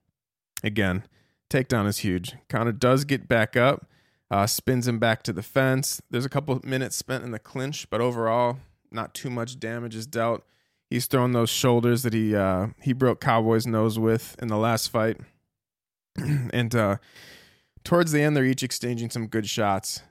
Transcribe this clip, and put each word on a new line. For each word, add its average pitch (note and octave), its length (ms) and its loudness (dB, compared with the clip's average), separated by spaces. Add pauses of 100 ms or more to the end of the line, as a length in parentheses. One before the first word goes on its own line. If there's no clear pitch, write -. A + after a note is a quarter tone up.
(640)
again, G#2 400 0 (460)
takedown B2+ 380 2
is G2+ 120 -2
huge. F2+ 360 -2 (140)
Conor A#2 240 0
does B2+ 320 2
get C#3 240 -4
back A2 260 2
up, B2+ 300 2 (440)
uh, G2 160 2
spins B2 440 0
him A#2 100 -2
back A2+ 240 2
to A#2+ 80 -4
the F#2+ 100 -6
fence. C3 680 0
There's B2 160 -2
a C3+ 40 -6
couple C#3 360 -2
minutes C3 320 -4
spent C3 260 -6
in A#2+ 80 -10
the G#2+ 80 -10
clinch, C#3 500 -10
but A2 120 -2
overall, A#2+ 560 2 (340)
not A2 220 -8
too - 160 -10
much B2 280 -6
damage A#2 380 -8
is A2 100 -8
dealt. A#2 380 -2 (460)
He's A#2+ 160 -2
throwing B2 280 2
those A#2 160 2
shoulders A#2+ 540 2
that A#2 100 0
he, A2 200 2
uh, F#2+ 340 2 (140)
he C3+ 120 0
broke B2 260 2
Cowboy's A2+ 480 2
nose A2+ 320 0
with A2+ 420 0
in B2 60 -8
the G#2+ 100 -2
last A2+ 320 0
fight. A2+ 280 0 (1000)
<clears throat> - 0 -
And, B2 560 -2
uh, G#2 240 2 (840)
towards F3 280 2
the D3 100 4
end, D3+ 140 4
they're C3+ 100 4
each C3 180 0
exchanging A#2+ 460 -4
some A#2 180 -6
good G#2+ 200 -2
shots. G2+ 640 -2